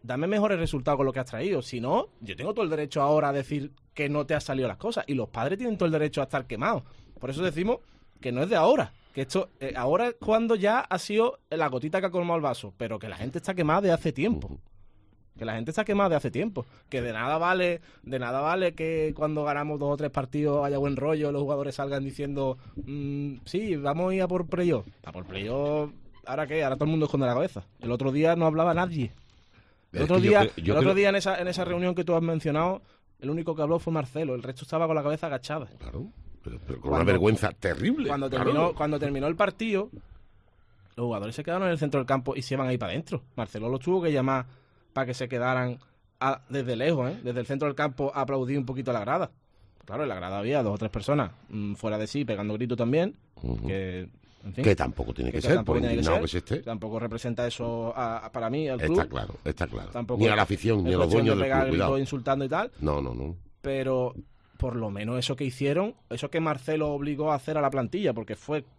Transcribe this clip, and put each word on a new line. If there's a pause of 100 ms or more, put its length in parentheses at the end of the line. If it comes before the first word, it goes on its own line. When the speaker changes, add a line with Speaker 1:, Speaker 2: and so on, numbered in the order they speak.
Speaker 1:
dame
mejores
resultados
con
lo
que
has
traído.
Si
no, (120)
yo
tengo
todo
el
derecho
ahora
a
decir (220)
que
no
te
han
salido
las
cosas.
Y
los
padres
tienen
todo
el
derecho
a
estar
quemados. (360)
Por
eso
decimos (420)
que
no
es
de
ahora. (200)
Que
esto, (100)
eh,
ahora
es
cuando
ya
ha
sido (120)
la
gotita
que
ha
colmado
el
vaso.
Pero
que
la
gente
está
quemada
de
hace
tiempo.
Speaker 2:
Ujú. (800)
Speaker 1:
Que
la
gente
está
quemada
de
hace
tiempo. (240)
Que
de
nada
vale, (200)
de
nada
vale
que
cuando
ganamos
dos
o
tres
partidos
haya
buen
rollo,
los
jugadores
salgan
diciendo, (180)
mm, (100)
"Sí,
vamos
a
ir
a
por
playoff". (180)
¿A
por
playoff? (340)
¿Ahora
qué?
Ahora
todo
el
mundo
esconde
la
cabeza. (160)
El
otro
día
no
hablaba
nadie. (800)
El
Speaker 2:
Es
Speaker 1:
otro
Speaker 2:
que
yo
Speaker 1:
día,
Speaker 2:
cre-,
yo
Speaker 1:
el
otro
Speaker 2:
creo
Speaker 1:
día
en
esa,
en
esa
reunión
que
tú
has
mencionado, (380)
el
único
que
habló
fue
Marcelo,
el
resto
estaba
con
la
cabeza
agachada. (100)
Speaker 2:
Claro, (360)
pero,
pero
con
Speaker 1:
Cuando,
Speaker 2:
una
vergüenza
terrible,
Speaker 1:
cuando
Speaker 2:
claro.
Speaker 1:
terminó,
cuando
terminó
el
partido, (1080)
los
jugadores
se
quedaron
en
el
centro
del
campo
y
se
iban
a
ir
para
adentro. (120)
Marcelo
los
tuvo
que
llamar (480)
para
que
se
quedaran (420)
a,
desde
lejos,
¿eh?
Desde
el
centro
del
campo
a
aplaudir
un
poquito
a
la
grada. (540)
Claro,
en
la
grada
había
dos
o
tres
personas, (180)
mm,
fuera
de
sí,
pegando
gritos
también, (260)
Speaker 2:
Ujú.
Speaker 1:
que, (340)
en
fin,
Speaker 2:
Que
tampoco
tiene
que
Speaker 1:
que
Speaker 2:
ser,
Speaker 1:
tampoco
Speaker 2:
por
Speaker 1:
tiene
que
Speaker 2:
indignado
Speaker 1:
ser.
Speaker 2:
que
se
esté.
Speaker 1:
Tampoco
representa
eso
a,
a,
para
mí,
al
Speaker 2:
Está (160)
Speaker 1:
club.
Speaker 2:
claro, (100)
está
claro.
Speaker 1:
Tampoco
Speaker 2:
Ni
a
la
Speaker 1:
es,
Speaker 2:
afición,
ni
Speaker 1:
es
Speaker 2:
a
los
Speaker 1:
cuestión
Speaker 2:
dueños
Speaker 1:
de
Speaker 2:
del
Speaker 1:
pegar
Speaker 2:
club,
Speaker 1:
gritos
Speaker 2:
cuidado.
Speaker 1:
insultando
y
tal.
Speaker 2:
No,
no,
no. (260)
Speaker 1:
Pero, (440)
por
lo
menos
eso
que
hicieron, (140)
eso
que
Marcelo
obligó
a
hacer
a
la
plantilla,
porque
fue (140)